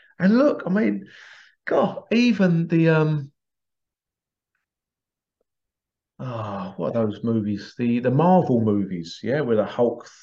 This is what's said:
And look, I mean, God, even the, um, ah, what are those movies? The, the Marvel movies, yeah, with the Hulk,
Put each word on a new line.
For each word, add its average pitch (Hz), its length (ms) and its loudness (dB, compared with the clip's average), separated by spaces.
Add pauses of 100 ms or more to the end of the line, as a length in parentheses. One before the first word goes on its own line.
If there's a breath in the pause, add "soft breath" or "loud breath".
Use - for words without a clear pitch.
(180 loud breath)
And 196 200 4
look, 285 280 2
I 170 40 -4
mean, 202 360 -2 (600 loud breath)
God, - 360 -2 (100)
even 190 560 2
the, 165 220 4
um, 151 420 0 (2750)
ah, 107 580 -10
what 82 180 -4
are 113 120 0
those 104 180 -8
movies? 107 540 -4
The, 120 220 0
the 123 100 0
Marvel 151 500 4
movies, 98 600 -2
yeah, 123 180 -2
with 117 180 0
the 101 60 2
Hulk, - 440 -4 (140)